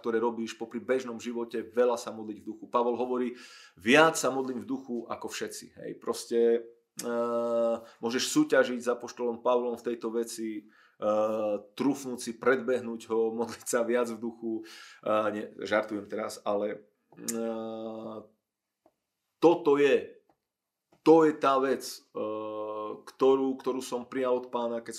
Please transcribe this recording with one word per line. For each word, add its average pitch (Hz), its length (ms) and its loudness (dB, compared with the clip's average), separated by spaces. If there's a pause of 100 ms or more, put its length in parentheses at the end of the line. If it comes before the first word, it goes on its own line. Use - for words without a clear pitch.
ktoré 113 160 -2
robíš, 113 400 -2
popri 113 240 -8
bežnom 120 400 -2
živote, 117 400 -6
veľa 120 400 2
sa 110 160 -10
modliť 107 240 -10
v - 80 -16
duchu. - 160 -12
Pavol 120 320 0
hovorí, 123 400 -2 (400)
"Viac 151 400 6
sa 131 160 0
modlím 127 320 -4
v 104 40 -18
duchu 120 360 -6
ako 107 240 -8
všetci." - 560 -10
Hej, 110 160 -8
proste, 117 640 2 (400)
e, 120 80 -4 (880)
môžeš 120 320 -2
súťažiť 131 480 4
s 117 80 -6
apoštolom 120 560 -4
Pavlom 123 320 2
v 117 80 -12
tejto 117 240 -4
veci, 113 560 -6
e, - 0 - (1120)
trúfnúť 127 480 -2
si, 117 160 -8
predbehnúť 117 720 0
ho, 113 200 2
<laughs> 117 80 -4
modliť 113 280 -8
sa 120 160 2
viac 117 240 0
v 113 80 -8
duchu. 110 480 -8 (400)
E, 107 80 0 (160)
nie, 104 160 -4 (160)
žartujem 104 480 -2
teraz, 104 320 -8
ale, 104 480 -2 (320)
e, 113 240 -8 (1900)
toto 156 400 6
je, 135 320 4 (960)
to 160 240 10
je 151 80 0
tá 139 240 4
vec, 127 240 0
e, - 360 -12 (760)
ktorú, 135 640 2
ktorú 127 240 -4
som 123 240 -8
prijal 127 320 0
od 127 80 -12
Pána, 117 320 -4
keď 113 180 -12